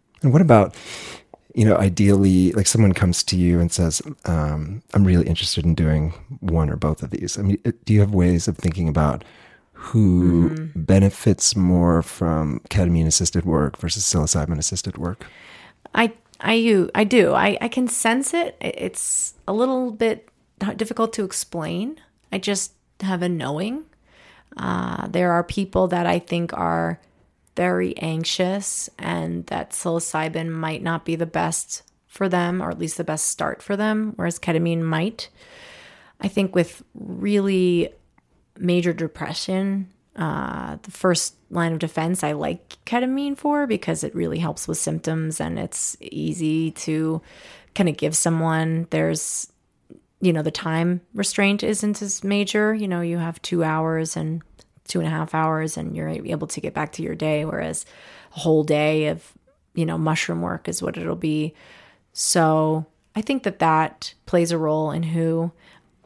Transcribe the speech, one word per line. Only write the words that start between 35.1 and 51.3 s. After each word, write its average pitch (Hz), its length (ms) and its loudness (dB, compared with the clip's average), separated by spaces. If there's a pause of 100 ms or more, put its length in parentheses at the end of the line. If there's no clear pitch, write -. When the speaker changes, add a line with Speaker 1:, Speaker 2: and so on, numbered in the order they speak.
Speaker 2:
I 202 100 -4
think 190 260 -2
with - 260 -2 (140)
really 190 1000 0 (640)
major 175 340 0
depression, 185 960 -4 (280)
uh, - 640 -6
the - 80 -20
first - 460 0 (160)
line 165 220 -2
of 160 60 -4
defense 165 440 -4
I 151 80 -2
like 156 460 -6 (100)
ketamine 269 500 -2
for 294 300 0
because 175 360 -4
it - 120 -8
really 165 240 -4
helps 160 280 -6
with 160 120 -4
symptoms 160 600 -4
and 165 200 -6
it's - 420 -6
easy 160 720 -4
to 160 500 -4 (540)
kinda 180 160 2
give 156 260 -2
someone. 160 720 0
There's, 160 640 -2 (680)
you 185 120 4
know, 160 80 0
the 156 80 0
time 170 520 -2 (120)
restraint 202 480 0